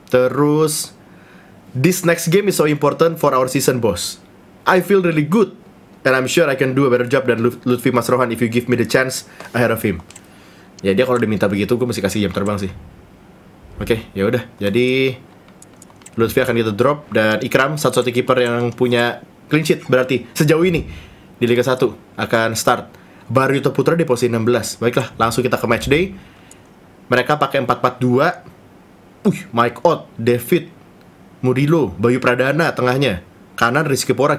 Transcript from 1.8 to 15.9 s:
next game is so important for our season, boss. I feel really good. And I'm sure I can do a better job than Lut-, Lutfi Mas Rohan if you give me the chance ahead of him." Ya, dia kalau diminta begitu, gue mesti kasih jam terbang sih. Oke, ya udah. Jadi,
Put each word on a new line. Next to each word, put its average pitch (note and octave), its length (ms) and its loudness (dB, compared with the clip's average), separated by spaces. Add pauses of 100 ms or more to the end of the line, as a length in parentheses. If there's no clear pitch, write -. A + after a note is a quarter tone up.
next E3+ 240 0
game G3 240 2
is D#3+ 80 0
so D#3 80 2
important D3+ 480 2
for D3 160 0
our B2+ 160 2
season, B2+ 320 0
boss. - 400 -4 (480)
I F3+ 160 4
feel F#3+ 160 2
really D#3+ 240 0
good. F#3 320 0 (480)
And C3 80 4
I'm C3 160 0
sure E3+ 200 2
I C3+ 100 -2
can C3 180 0
do C#3 80 2
a C3 80 2
better B2 160 0
job C3 160 0
than A#2 160 0
Lut-, A#2+ 240 -2
Lutfi B2 300 0
Mas A#2 180 0
Rohan B2 200 2
if A#2 100 -4
you A2+ 80 0
give A#2+ 180 -2
me A#2+ 80 0
the A2+ 120 0
chance C3 400 -2 (280)
ahead A#2 160 2
of A2 80 -4
him." F#2+ 240 -4 (800)
Ya, G2 80 2
dia B2 140 2
kalau B2 100 0
diminta G#2+ 300 0
begitu, G#2 320 0
gue B2 80 -4
mesti G#2 160 -6
kasih G2+ 240 -2
jam F2+ 80 -4
terbang G2+ 260 -4
sih. F#2 120 -8 (1080)
Oke, A2 240 -2 (100)
ya G2 140 -2
udah. A#2 180 -2 (140)
Jadi, B2 560 0 (1040)